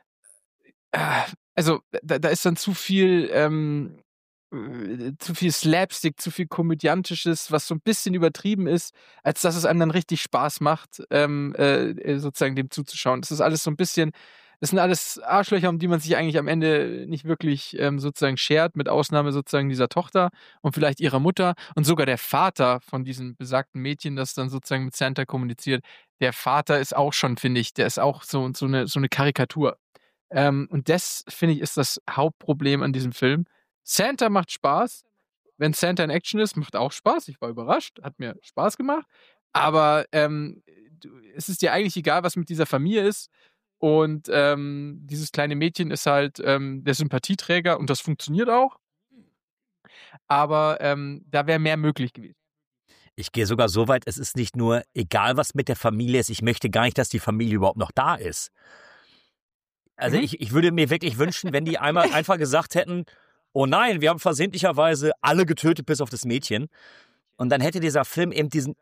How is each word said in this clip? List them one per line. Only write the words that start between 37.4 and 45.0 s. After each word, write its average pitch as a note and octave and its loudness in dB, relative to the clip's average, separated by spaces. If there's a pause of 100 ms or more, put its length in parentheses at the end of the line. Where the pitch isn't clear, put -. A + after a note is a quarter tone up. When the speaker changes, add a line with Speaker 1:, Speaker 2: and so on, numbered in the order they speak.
Speaker 1:
war A#2+ -6
überrascht, A#2+ -4
hat C#3 -14
mir A#2 -10
Spaß F3+ -2
gemacht. C#4+ -4 (460)
Aber, D3+ 4
ähm, D3+ -2 (300)
du, - -20 (240)
es D#3+ -10
ist F#3 -6
dir D3 2
eigentlich F#3 -2
egal, D#3+ 0
was F3 -4
mit E3+ -6
dieser D#3+ 0
Familie F#3+ 0
ist. - -2 (500)
Und, D#3 2
ähm, C#3+ 0